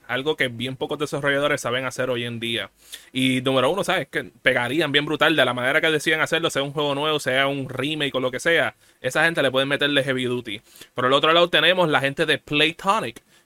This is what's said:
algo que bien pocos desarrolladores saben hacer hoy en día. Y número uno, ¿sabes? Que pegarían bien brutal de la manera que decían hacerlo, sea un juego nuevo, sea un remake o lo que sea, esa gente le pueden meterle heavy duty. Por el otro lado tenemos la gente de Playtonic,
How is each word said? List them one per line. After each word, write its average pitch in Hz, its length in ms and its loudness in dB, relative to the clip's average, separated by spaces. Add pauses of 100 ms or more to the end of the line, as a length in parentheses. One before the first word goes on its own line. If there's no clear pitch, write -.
algo 135 280 -2
que 135 120 0
bien 123 300 -8
pocos 147 200 -6
desarrolladores 143 640 0
saben 127 240 -4
hacer 127 240 -4
hoy 120 140 -4
en 120 160 -8
día. 110 320 -4 (420)
Y 131 280 0
número 131 280 2
uno, 185 140 0
¿sabes? 156 240 -2
Que 151 160 -6 (180)
pegarían 131 500 0
bien 147 140 2
brutal 151 300 2
de 139 100 6
la 123 80 2
manera 127 260 0
que 160 120 2
decían 156 300 0
hacerlo, 160 280 0
sea 139 140 -2
un 143 100 -6
juego 147 220 -2
nuevo, 151 240 -2
sea 131 260 0
un 139 240 -4
remake 143 460 -4
o 131 40 -2
lo 127 120 -2
que 123 80 -6
sea, 156 360 2 (240)
esa 156 260 0
gente 165 180 0
le 131 80 2
pueden 135 180 0
meterle 143 340 0
heavy 127 220 -2
duty. 120 340 -6 (360)
Por 123 100 0
el 127 80 4
otro 151 200 4
lado 175 180 4
tenemos 170 360 4
la 143 140 2
gente 139 240 -2
de 147 140 0
Playtonic, 160 840 -2 (240)